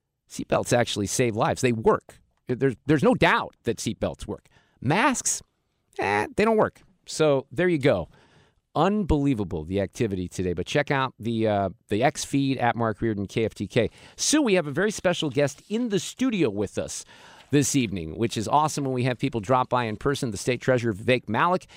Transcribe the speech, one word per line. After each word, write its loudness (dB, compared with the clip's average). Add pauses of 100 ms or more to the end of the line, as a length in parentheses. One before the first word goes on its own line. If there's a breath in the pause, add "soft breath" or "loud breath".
(300)
Seatbelts -2
actually 2
save 0
lives. 0
They 2
work. 0 (280)
There's, 0 (100)
there's 4
no 6
doubt 2
that -2
seatbelts -6
work. -12 (320 soft breath)
Masks, 0 (560)
eh, 0
they 2
don't 4
work. 0 (240)
So 2
there 0
you 2
go. 2 (680 soft breath)
Unbelievable, 0
the -2
activity -2
today. -4
But -4
check -2
out -2
the, -2
uh, 2 (200)
the 0
X 0
feed 0
at 0
Mark -2
Reardon -2
K -2
F -2
T -8
K. 2 (260 loud breath)
Sue, 2
we 2
have 2
a -8
very 0
special -2
guest 0
in -2
the 2
studio 0
with -4
us -6 (460 loud breath)
this 2
evening, -2
which -2
is -4
awesome 0
when -2
we -2
have 0
people -2
drop 0
by 0
in -4
person. -4
The -6
State -2
Treasurer 2
Vivek 0
Malik 0 (100)